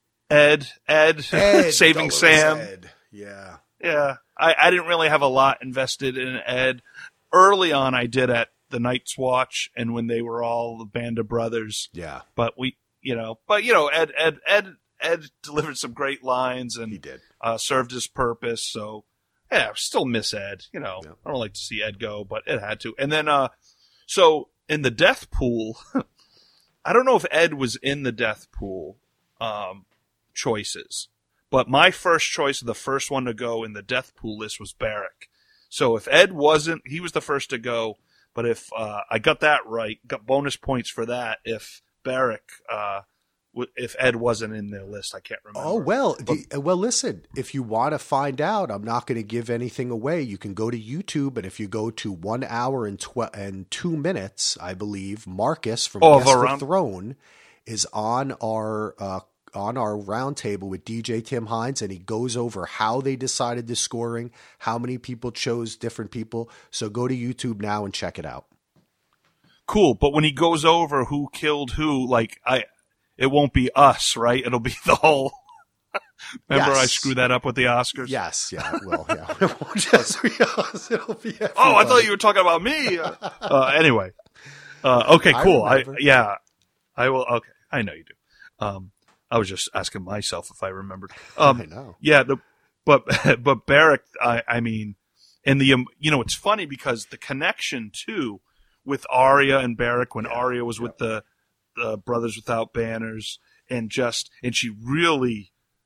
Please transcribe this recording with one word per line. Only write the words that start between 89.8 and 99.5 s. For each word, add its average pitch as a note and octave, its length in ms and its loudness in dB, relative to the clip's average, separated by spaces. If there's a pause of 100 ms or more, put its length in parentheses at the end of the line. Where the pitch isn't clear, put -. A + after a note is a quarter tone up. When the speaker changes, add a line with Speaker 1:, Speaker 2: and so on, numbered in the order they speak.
Speaker 1:
myself F#2 480 -8
if - 120 -12
I F#2+ 60 -6
remembered. F#2+ 440 -12 (260)
Um, C#3 220 6
Speaker 2:
<laughs> - 20 -12
I - 40 -12
know. G2+ 340 -18
Speaker 1:
Yeah, D3 240 6
the, C3 120 0 (480)
but, C#3+ 200 6 (200)
<laughs> B2 180 4
but C3 240 2
Beric, D3 360 6 (180)
I, A#2 280 0
I A#2+ 120 -2
mean, A2 360 -6 (480)
and C3+ 160 4
the, C3+ 120 6
um, B2+ 140 2 (120)
you D3+ 120 -2
know, C#3+ 100 2
it's - 140 -4
funny G3+ 320 -2
because C3 400 -6
the B2 100 -18
connection C#3 760 -6
too C3+ 480 -8 (440)
with C3+ 260 -6
Arya C3+ 480 6